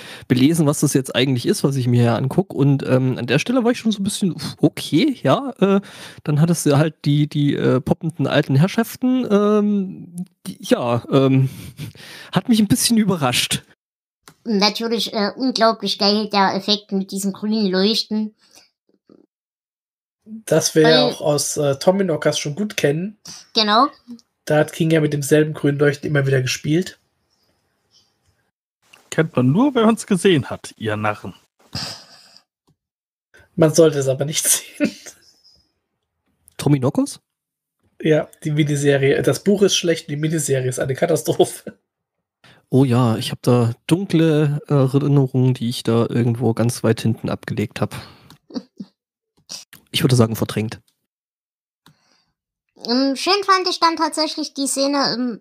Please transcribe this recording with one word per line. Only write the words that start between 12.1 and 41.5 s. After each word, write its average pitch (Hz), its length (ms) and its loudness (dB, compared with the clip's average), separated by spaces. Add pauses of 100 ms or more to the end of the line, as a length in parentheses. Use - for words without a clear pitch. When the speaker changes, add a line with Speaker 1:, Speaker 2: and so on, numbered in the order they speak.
Speaker 1:
hat - 160 -2
mich 226 100 4
ein 214 80 2
bisschen 233 300 0
überrascht. 185 680 0 (800)
Speaker 2:
Natürlich, 214 720 -2
äh, 202 220 -2
unglaublich 226 640 -2
geil, 208 300 0
der 196 260 0
Effekt 208 340 -4
mit 190 220 -4
diesem 196 200 -6
grünen 214 380 -2
Leuchten. 214 640 -2 (1900)
Speaker 3:
Das 214 520 -2
wir 160 60 6
ja 156 60 4
Speaker 2:
Weil 156 260 4
Speaker 3:
auch - 60 -14
aus, 147 360 -2
äh, 143 240 -2
Tommyknockers 185 580 0
schon 147 160 -8
gut 208 220 -8
kennen. 165 420 -2 (360)
Speaker 2:
Genau. 220 340 2 (560)
Speaker 3:
Da 151 140 2
hat 151 140 0
King 160 200 0
ja 160 80 4
mit 147 120 0
demselben 151 400 2
grünen 143 280 -2
Leuchten 147 280 0
immer 143 200 0
wieder 135 140 2
gespielt. 147 580 -4 (2000)
Speaker 4:
Kennt 160 240 -2
man 127 160 2
nur, 247 240 2
wenn 233 100 2
man's 220 220 2
gesehen 180 420 2
hat, - 280 -12
ihr 107 200 -4
Narren. 107 380 -4 (2250)
Speaker 3:
Man 156 180 2
sollte 156 240 4
es 135 100 -2
aber 135 160 -2
nicht 151 200 -6
<laughs> - 40 -2
sehen. - 440 -2 (1600)
Speaker 1:
Tommyknockers? 143 640 0 (800)
Speaker 3:
Ja, 156 280 0 (160)
die 156 80 -4
Miniserie. 143 680 2
Das 139 200 0
Buch 196 200 2
ist 185 140 2
schlecht, 165 320 -2
die 147 80 -6
Miniserie 147 520 -2
ist 127 100 -6
eine 131 160 -2
Katastrophe. - 840 -2 (920)